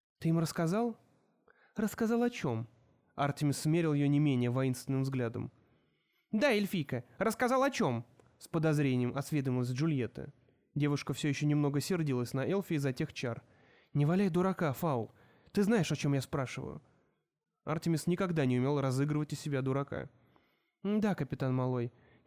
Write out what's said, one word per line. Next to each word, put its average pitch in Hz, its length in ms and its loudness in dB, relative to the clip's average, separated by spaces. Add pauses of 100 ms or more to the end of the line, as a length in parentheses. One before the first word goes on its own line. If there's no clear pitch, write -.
(200)
"Ты 160 100 -2
им 165 80 4
рассказал?" 175 580 -2 (800)
"Рассказал 220 460 0
о 240 80 4
чём?" 117 380 -4 (480)
Артемис 143 420 0
смерил 160 380 2
её 143 140 4
не 143 100 4
менее 127 320 2
воинственным 131 500 0
взглядом. 123 500 -4 (800)
"Да, 240 200 2
эльфийка, 185 520 -2 (140)
рассказал 240 460 0
о 269 80 2
чём?" 131 340 0 (320)
с - 100 -20
подозрением 139 720 2
осведомилась 131 540 0
Джульетта. 135 600 -2 (440)
Девушка 143 380 0
всё 147 160 -2
ещё 147 180 0
немного 147 340 2
сердилась 139 540 -2
на 135 100 -2
Элфи 175 280 -2
из-за 143 200 0
тех 151 180 -6
чар. - 300 -6 (540)
"Не 143 100 4
валяй 185 240 4
дурака, 175 420 0
Фаул. 131 400 -2 (400)
Ты 202 120 2
знаешь, 202 280 2
о 156 40 0
чём 143 180 0
я 135 80 2
спрашиваю?" - 580 -6 (840)
Артемис 160 400 -2
никогда 175 400 0
не 127 140 2
умел 139 200 2
разыгрывать 143 540 0
из 147 60 -10
себя 139 240 -2
дурака. 135 440 -4 (760)
"Да, 208 320 0
капитан 135 380 -2
Малой", 127 380 0 (360)